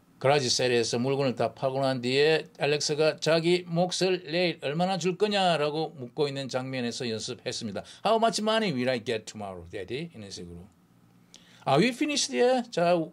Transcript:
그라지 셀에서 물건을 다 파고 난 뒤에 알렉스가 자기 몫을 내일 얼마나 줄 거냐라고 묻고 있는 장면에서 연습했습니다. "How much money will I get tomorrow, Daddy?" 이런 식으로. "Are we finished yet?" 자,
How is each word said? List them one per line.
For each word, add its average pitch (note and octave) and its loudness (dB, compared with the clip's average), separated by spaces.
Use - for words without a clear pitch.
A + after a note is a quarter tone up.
그라지 C3 4
셀에서 A#2+ 2
물건을 C3+ 0
다 A#2 -2
파고 C3+ -2
난 C3 0
뒤에 D3 4
알렉스가 D3 0
자기 E3+ 2
몫을 F3+ 0
내일 E3+ 0
얼마나 E3+ 0
줄 E3+ -2
거냐라고 D#3+ 0
묻고 C#3 -2
있는 C#3 -6
장면에서 B2+ -4
연습했습니다. A2 -6
"How A3 4
much A3 0
money A3 2
will B2 0
I A#2+ -2
get A2+ -4
tomorrow, F#2+ -12
Daddy?" A2 -8
이런 G#2 -14
식으로. F2+ -14
"Are C#3+ 6
we A#3+ 4
finished C4+ -2
yet?" B3 2
자, E3+ 2